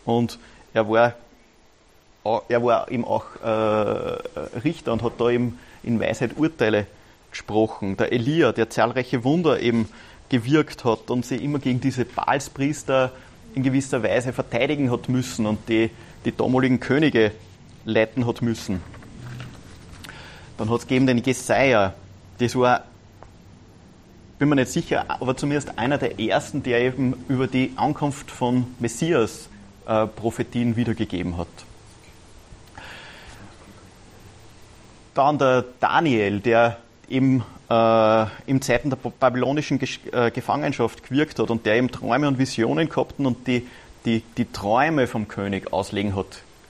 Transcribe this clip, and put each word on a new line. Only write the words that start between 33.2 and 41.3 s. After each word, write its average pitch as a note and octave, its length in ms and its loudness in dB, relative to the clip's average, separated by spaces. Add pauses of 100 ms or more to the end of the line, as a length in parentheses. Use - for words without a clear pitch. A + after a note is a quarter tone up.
Dann C#3+ 240 4
der B2+ 260 6 (160)
Daniel, A2 600 4
der A#2 360 4 (320)
eben, C3 360 2 (260)
äh, A2+ 560 6 (200)
in C3+ 140 2
Zeiten B2+ 300 0
der C3 60 -2
babylonischen C3 800 0
Gesch-, - 220 -6 (120)
äh, A#2 180 2
Gefangenschaft C3+ 720 -2
gewirkt D3 360 -2